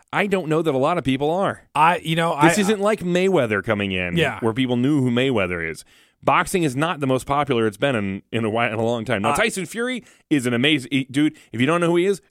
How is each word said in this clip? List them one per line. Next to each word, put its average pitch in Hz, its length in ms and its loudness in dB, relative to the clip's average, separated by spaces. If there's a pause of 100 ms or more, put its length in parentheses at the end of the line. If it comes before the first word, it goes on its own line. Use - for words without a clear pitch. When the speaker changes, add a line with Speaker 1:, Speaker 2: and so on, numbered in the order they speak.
(120)
Speaker 1:
I 185 160 0
don't 185 200 -2
know 156 140 0
that 160 100 0
a 131 60 0
lot 160 200 2
of 135 60 -4
people 135 260 0
are. 175 440 -2
Speaker 2:
I, 160 240 4
you 160 160 -4
know, 165 280 0
Speaker 1:
This 165 160 6
Speaker 2:
I, - 20 4
Speaker 1:
isn't 202 200 2
like 208 200 0
Mayweather 175 640 0
coming 101 260 0
in, 90 260 -2
Speaker 2:
Yeah. 131 220 0
Speaker 1:
where 110 140 0
people 123 240 0
knew 139 240 2
who 127 100 2
Mayweather 101 580 0
is. 80 160 -12 (380)
Boxing 170 400 2
is 135 140 0
not 156 240 -4
the 139 80 -2
most 131 180 0
popular 139 400 0
it's 104 100 -4
been 135 200 0
in, 98 340 -4
in 113 140 -2
a 107 60 -2
while, 117 220 0
in 110 60 -4
a 113 60 0
long 113 200 -2
time. 104 180 -2
Now, 117 100 0
Speaker 2:
Uh, 143 40 -2
Speaker 1:
Tyson 196 300 -2
Fury 240 380 -8 (260)
is 135 160 2
an 123 80 0
amazing 131 380 2
he, 135 180 0
dude. 147 260 0 (160)
If 110 80 -4
you 127 60 2
don't 170 140 2
know 170 80 0
who 170 80 2
he 175 100 2
is, 196 240 -2